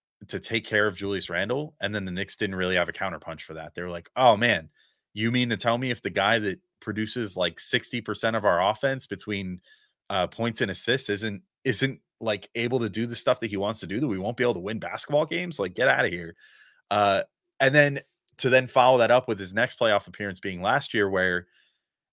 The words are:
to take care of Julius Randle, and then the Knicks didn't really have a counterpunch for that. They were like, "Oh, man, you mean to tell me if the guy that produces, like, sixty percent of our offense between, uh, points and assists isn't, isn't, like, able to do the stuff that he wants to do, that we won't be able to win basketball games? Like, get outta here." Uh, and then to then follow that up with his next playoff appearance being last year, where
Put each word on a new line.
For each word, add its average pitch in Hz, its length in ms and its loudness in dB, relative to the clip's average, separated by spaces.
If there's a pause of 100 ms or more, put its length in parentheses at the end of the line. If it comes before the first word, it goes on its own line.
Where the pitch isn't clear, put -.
(280)
to 98 120 -8
take 113 260 -4
care 107 220 2
of 92 100 -4
Julius 98 320 -4
Randle, 117 520 -4
and 101 120 -4
then 101 120 -4
the 95 60 -6
Knicks 95 240 -6
didn't 98 200 -4
really 92 200 0
have 87 140 2
a 82 40 -12
counterpunch 82 480 -8
for - 120 -16
that. 80 200 -14
They 87 80 -10
were 90 80 -8
like, 87 260 -12
"Oh, 123 200 8
man, 101 340 0 (440)
you 110 180 0
mean 123 180 0
to 110 80 0
tell 117 200 2
me 127 140 -4
if 117 100 -6
the 101 80 -4
guy 98 300 2
that 101 200 -4 (200)
produces, 107 560 -4
like, 90 240 -2
sixty - 420 -4
percent 113 340 -2
of 104 100 -2
our 87 240 4
offense 135 380 -2
between, 95 540 -6 (480)
uh, 92 180 0
points 113 340 -4
and 104 100 0
assists 120 380 -2
isn't, 101 320 -4 (220)
isn't, 131 360 0 (200)
like, 107 360 -4
able 120 240 0
to 113 100 0
do 107 160 -4
the 117 100 -8
stuff 123 260 0
that 117 80 -4
he 101 80 -4
wants 104 240 -2
to 92 60 -10
do, 95 120 -4
that 147 80 0
we 101 100 -2
won't 104 200 -4
be 123 60 0
able 120 100 2
to 92 60 -6
win 101 200 -6
basketball 117 460 -2
games? 170 340 -6
Like, 92 160 -2
get 123 140 4
outta 131 180 2
here." 87 280 -8 (540)
Uh, 101 340 4 (360)
and 135 140 4
then 143 260 4 (380)
to 135 120 0
then 127 180 6
follow 131 300 6
that 113 140 4
up 123 160 6
with 107 120 -2
his 92 140 -10
next 117 260 0
playoff 107 280 2
appearance 95 320 -8
being 90 220 -8
last 123 320 0
year, 104 160 2
where 92 380 0 (640)